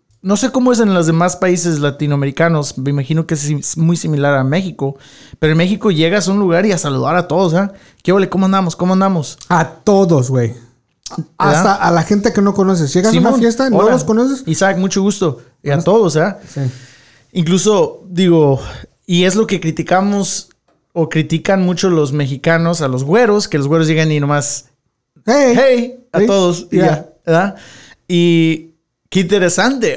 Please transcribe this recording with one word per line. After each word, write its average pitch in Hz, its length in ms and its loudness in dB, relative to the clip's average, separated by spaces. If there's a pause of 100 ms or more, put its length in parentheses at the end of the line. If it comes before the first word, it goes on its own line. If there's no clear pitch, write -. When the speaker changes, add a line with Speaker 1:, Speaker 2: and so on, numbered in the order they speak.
(220)
Speaker 1:
no 196 160 0
sé 247 120 -2
cómo 254 220 2
es 226 80 2
en 202 140 2
los 170 120 2
demás 175 300 0
países 175 440 -2
latinoamericanos, 143 960 -2
me 131 120 -6
imagino 151 360 -2
que 165 80 -4
es 143 60 -4
sim-, 143 200 -4 (160)
muy 165 220 2
similar 143 380 0
a 131 80 0
México, 139 520 -4 (420)
pero 156 140 0
en 160 60 2
México 196 320 0
llegas 165 380 0
a 190 40 0
un 202 60 0
lugar 185 260 2
y 208 80 2
a 170 60 -2
saludar 139 380 -2
a 175 120 -2
todos, 170 260 0
¿ah? 196 180 -2 (300)
¿Qué 175 100 0
ole? 190 180 2
¿Cómo 190 160 0
andamos? 190 300 0
¿Cómo 180 180 0
andamos? 190 440 -2 (120)
Speaker 2:
A 165 180 2
todos, 170 600 2
güey. 120 240 -2 (560)
Speaker 1:
¿Verdad? - 160 -10 (120)
Speaker 2:
Hasta 190 360 2
a 175 160 0
la 165 140 2
gente 208 280 0
que 208 80 0
no 196 140 2
conoces. 185 400 0
Llegas 208 200 2
a - 40 4
una - 100 4
Speaker 1:
Simón, 254 120 2
Speaker 2:
fiesta, 233 280 0
no 208 100 2
Speaker 1:
hola. 214 140 4
Speaker 2:
los 254 120 0
conoces. 254 420 0
Speaker 1:
Isaac, 190 320 0
mucho 190 240 -2
gusto. 190 360 -2 (240)
Y 143 60 -6
a 143 40 0
Speaker 2:
Buenas 165 120 0
Speaker 1:
todos, 180 320 2
¿ah? 190 220 -2 (100)
Speaker 2:
Sí. 143 120 -10 (720)
Speaker 1:
Incluso, 180 760 0
digo, 170 520 2 (460)
y 175 180 2
es 185 100 0
lo 220 120 0
que 190 120 -4
criticamos 185 920 -2 (420)
o 160 160 -2
critican 165 540 -2
mucho 180 260 0
los 151 240 0
mexicanos 160 680 -2
a 139 60 -2
los 127 160 -4
güeros, 208 440 2
que - 80 -4
los 139 120 -2
güeros 160 180 2
llegan 160 260 0
y 147 80 0
nomás, 143 460 -4 (580)
Speaker 2:
Hey. 254 320 2
Speaker 1:
"Hey", 247 560 0
a 165 80 0
Speaker 2:
Hey. 214 60 4
Speaker 1:
todos, 180 440 0
y - 60 -2
Speaker 2:
Ya. 180 100 4
Speaker 1:
ya, 151 220 -2 (160)
¿verdad? 180 320 0 (500)
Y 165 680 2 (360)
qué 190 120 0
interesante. 190 760 0